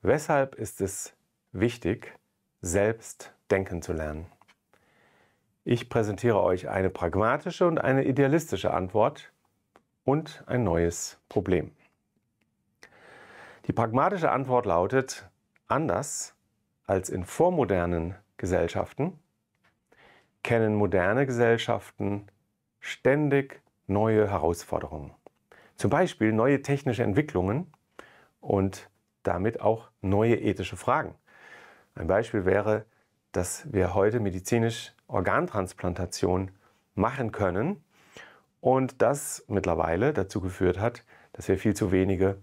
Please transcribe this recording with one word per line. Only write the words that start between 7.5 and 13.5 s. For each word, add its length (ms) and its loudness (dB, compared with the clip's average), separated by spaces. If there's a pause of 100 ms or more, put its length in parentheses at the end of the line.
und 100 2
eine 280 2
idealistische 680 0
Antwort 580 -2 (720)
und 440 -2
ein 160 0
neues 560 0 (100)
Problem. 460 0 (1900)